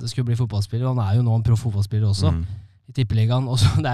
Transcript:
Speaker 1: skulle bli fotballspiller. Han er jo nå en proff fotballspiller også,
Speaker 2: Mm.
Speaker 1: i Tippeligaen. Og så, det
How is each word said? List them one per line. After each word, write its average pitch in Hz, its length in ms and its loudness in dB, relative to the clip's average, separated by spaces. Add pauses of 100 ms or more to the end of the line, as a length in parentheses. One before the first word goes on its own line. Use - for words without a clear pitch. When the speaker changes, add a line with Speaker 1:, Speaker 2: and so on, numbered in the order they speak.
Speaker 1:
skulle 120 240 -4
bli 120 80 0
fotballspiller. 113 560 -2
Han 123 140 -2
er 101 100 2
jo 123 80 2
nå 113 100 2
en 113 140 2
proff 113 160 2
fotballspiller 107 480 0
også, 95 180 2
Speaker 2:
Mm. 82 140 -2 (440)
Speaker 1:
i - 40 -20
Tippeligaen. 120 560 0
Og 127 100 -2
så, 127 220 4
det 151 140 -2